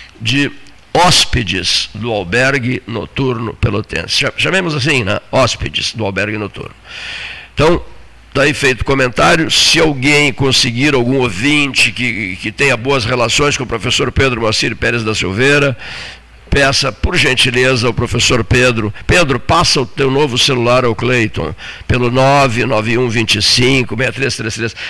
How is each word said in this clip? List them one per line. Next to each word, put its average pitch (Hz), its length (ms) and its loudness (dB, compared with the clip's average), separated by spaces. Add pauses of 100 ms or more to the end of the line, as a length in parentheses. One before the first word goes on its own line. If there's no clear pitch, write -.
(200)
de 131 300 0 (420)
hóspedes 117 1000 2
do 110 160 -6
albergue 120 760 0
noturno 117 680 -4
pelotense. 101 640 -4
Cha-, 139 200 -2
chamemos 165 380 -2
assim, 135 280 0
né? 101 160 -2 (120)
Hóspedes - 640 -2
do 113 100 -6
albergue 101 340 -4
noturno. - 360 -10 (800)
Então, 160 300 2 (500)
tá 135 100 0
aí 147 120 2
feito 131 280 0
o - 20 -2
comentário. 143 680 2
Se - 300 2
alguém 147 520 2
conseguir, 131 640 0
algum 127 240 2
ouvinte 127 720 0
que, 104 460 -4
que 107 160 -8
tenha 135 240 0
boas 127 280 -2
relações 127 520 0
com 131 80 -4
o - 20 -12
professor 117 460 -2
Pedro 127 300 0
Moacir 113 340 -2
Pérez 120 260 -2
da 107 140 -2
Silveira, 131 600 2 (720)
peça, 135 420 2
por - 260 -2
gentileza, 127 680 2
ao 117 80 0
professor 120 480 0
Pedro. 120 500 2 (140)
Pedro, 160 320 2
passa 165 420 2
o 123 60 -2
teu 135 240 0
novo 139 260 0
celular 123 480 2
ao 117 120 0
Cleiton, 113 580 -2 (320)
pelo 123 240 0
nove 131 560 4
nove 113 320 0
um 127 100 2
vinte 110 280 0
e 104 60 0
cinco, 123 540 2
meia 123 160 -2
três 127 240 -4
três - 180 -6
três. 113 200 -6 (160)